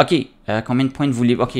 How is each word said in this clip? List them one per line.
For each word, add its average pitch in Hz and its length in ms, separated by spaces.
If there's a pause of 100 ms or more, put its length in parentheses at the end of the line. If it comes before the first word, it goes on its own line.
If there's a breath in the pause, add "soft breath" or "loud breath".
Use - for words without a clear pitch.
OK, - 140 (340)
euh, 107 140
combien 123 240
de 131 60
points 143 160
de 139 40
vous 120 120
libre ? 120 180
OK, 117 180